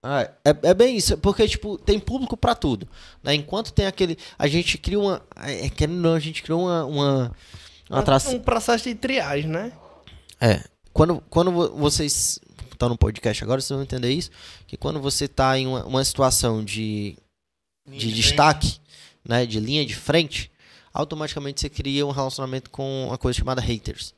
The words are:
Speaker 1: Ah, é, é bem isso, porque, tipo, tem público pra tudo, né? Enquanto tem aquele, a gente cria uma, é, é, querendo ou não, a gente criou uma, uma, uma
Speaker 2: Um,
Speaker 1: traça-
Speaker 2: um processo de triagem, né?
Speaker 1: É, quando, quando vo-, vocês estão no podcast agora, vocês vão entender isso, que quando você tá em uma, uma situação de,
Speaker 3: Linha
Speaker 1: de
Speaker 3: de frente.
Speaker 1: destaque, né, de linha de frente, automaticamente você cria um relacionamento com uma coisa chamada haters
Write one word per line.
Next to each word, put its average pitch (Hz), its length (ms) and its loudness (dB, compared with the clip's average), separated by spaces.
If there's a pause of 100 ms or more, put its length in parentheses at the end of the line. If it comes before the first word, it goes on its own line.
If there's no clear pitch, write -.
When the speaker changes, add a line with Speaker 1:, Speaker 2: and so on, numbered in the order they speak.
Speaker 1:
Ah, 135 240 -2 (140)
é, 151 260 4
é 185 40 10
bem 240 240 6
isso, 165 200 2
porque, 202 300 4
tipo, 208 300 -4
tem 208 200 2
público 233 380 -4
pra 240 180 2
tudo, 120 320 -2 (380)
né? 143 120 0
Enquanto 151 360 -4
tem 202 140 4
aquele, 185 320 0 (200)
a - 100 2
gente 170 300 0
cria 196 220 -2
uma, 202 260 -2 (120)
é, 135 300 -6
é, - 20 -2
querendo 151 260 0
ou 180 60 -2
não, 165 140 4
a 165 40 2
gente 156 240 -8
criou 165 200 0
uma, 175 220 0
uma, 139 460 2 (580)
uma - 120 0
Speaker 2:
Um, - 20 2
Speaker 1:
traça- 262 280 4
Speaker 2:
um 247 80 -2
processo 233 500 0
de 233 60 -6
triagem, 160 540 -2
né? 196 220 -4 (680)
Speaker 1:
É, 110 200 4 (300)
quando, 160 380 2
quando 175 240 2
vo-, 170 240 0
vocês 147 600 0 (320)
estão 120 200 -2
no 120 80 -2
podcast 110 480 0
agora, 131 160 0
vocês 139 120 -6
vão 135 80 -4
entender 127 300 -4
isso, 170 180 -2 (380)
que - 80 -14
quando 143 240 -6
você 139 260 -2
tá 131 320 2
em 131 100 0
uma, 131 180 -4
uma 131 180 0
situação 127 640 2
de, 104 500 -6 (720)
Speaker 3:
Linha 135 120 -16
Speaker 1:
de 113 80 -2
Speaker 3:
de 110 40 -2
frente. 110 100 -2
Speaker 1:
destaque, 147 580 4 (440)
né, 120 220 0
de 110 160 -4
linha 139 240 -2
de 107 100 -8
frente, - 560 -2 (420)
automaticamente 151 680 -6
você 147 80 -4
cria 139 360 -2
um 139 60 -4
relacionamento 131 580 -6
com 135 380 -6
uma 123 100 -6
coisa 123 220 0
chamada 127 220 -2
haters - 560 -6